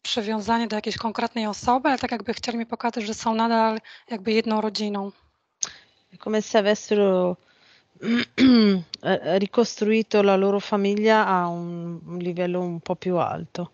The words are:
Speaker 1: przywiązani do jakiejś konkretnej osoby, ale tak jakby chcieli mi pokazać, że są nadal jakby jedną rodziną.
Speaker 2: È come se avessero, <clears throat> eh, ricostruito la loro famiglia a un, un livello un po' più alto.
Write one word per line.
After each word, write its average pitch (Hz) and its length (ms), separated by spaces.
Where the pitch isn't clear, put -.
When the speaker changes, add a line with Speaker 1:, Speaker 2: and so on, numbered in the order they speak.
Speaker 1:
przywiązani 220 640
do 214 80
jakiejś 214 220
konkretnej 226 500
osoby, 247 420
ale 254 80
tak 240 140
jakby 214 220
chcieli 233 240
mi 226 80
pokazać, 233 400
że 214 80
są 226 220
nadal 226 440
jakby 220 200
jedną 220 300
rodziną. 202 500
Speaker 2:
È - 40
come 214 240
se 220 180
avessero, 196 760
<clears throat> - 60
eh, 180 380
ricostruito 214 840
la 196 140
loro 196 240
famiglia 208 680
a 180 220
un, 170 600
un 170 100
livello 180 420
un 175 200
po' 180 160
più 180 220
alto. 165 560